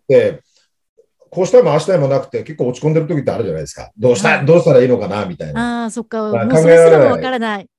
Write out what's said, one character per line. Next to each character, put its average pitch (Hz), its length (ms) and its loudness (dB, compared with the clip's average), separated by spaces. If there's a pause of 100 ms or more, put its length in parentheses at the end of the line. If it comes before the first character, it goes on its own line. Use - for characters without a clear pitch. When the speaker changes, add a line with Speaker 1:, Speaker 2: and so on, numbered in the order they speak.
Speaker 1:
て、 110 340 2 (880)
こ 175 120 -6
う 185 40 -2
し - 60 -2
た 247 80 8
い - 20 0
も 160 100 0
あ - 20 0
あ 151 60 0
し - 60 -8
た 190 80 0
い 175 40 0
も 139 100 0
な 135 120 0
く - 60 -14
て、 113 160 -8
結 - 140 -16
構 139 120 -4
落 120 120 -8
ち - 40 -10
込 156 60 0
ん 156 40 -2
で 160 60 2
る 156 60 -6
時 156 140 -4
っ - 20 -12
て 113 80 -4
あ 92 80 -6
る 113 60 -4
じ 92 60 -6
ゃ - 20 -6
な 78 80 -8
い - 20 -10
で 73 60 -12
す - 60 -20
か。 - 220 -18
ど 123 160 0
う 120 40 2
し - 60 -6
た、 156 160 0
Speaker 2:
は - 40 -6
い。 139 40 -2
Speaker 1:
ど 160 100 6
う 175 40 4
し 165 40 -8
た 160 80 2
ら 127 80 6
い - 60 2
い - 20 -2
の 123 100 0
か 208 80 -6
な、 196 200 -6
み 175 100 -12
た 160 120 -12
い - 40 -12
な。 240 320 -6
Speaker 2:
あ - 20 -8
ー、 220 40 -8
そ 233 100 -12
っ 226 80 -16
か。 214 240 -6
Speaker 1:
ま 117 100 -2
あ、 - 40 -4
Speaker 2:
も 196 120 2
う - 20 -
そ 165 60 2
れ 165 100 8
す 165 140 6
ら 160 80 6
も 139 140 4
わ - 60 -4
か - 20 -8
ら - 0 -
な - 0 -
い。 - 0 -
Speaker 1:
考 - 0 -
え - 20 -8
ら - 80 -4
れ 254 80 -6
な 214 220 -6
い。 - 80 -20 (100)